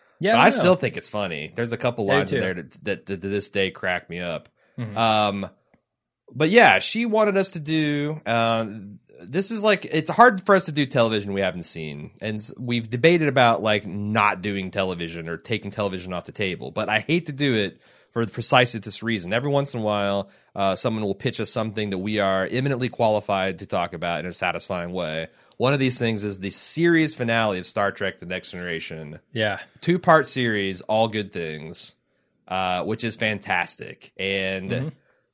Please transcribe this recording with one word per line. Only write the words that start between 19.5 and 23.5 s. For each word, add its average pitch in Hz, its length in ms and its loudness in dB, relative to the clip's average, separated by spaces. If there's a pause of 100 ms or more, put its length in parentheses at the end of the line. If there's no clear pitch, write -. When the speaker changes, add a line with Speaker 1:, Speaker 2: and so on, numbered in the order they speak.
Speaker 2:
once 139 240 -2
in 120 60 -4
a - 40 -4
while, 101 440 0 (280)
uh, 98 180 2
someone 110 300 -2
will 101 100 -2
pitch 120 240 -6
us 107 120 -4
something 107 400 -4
that 95 80 -4
we 107 200 -2
are 95 320 2
eminently 127 380 -2
qualified 101 720 0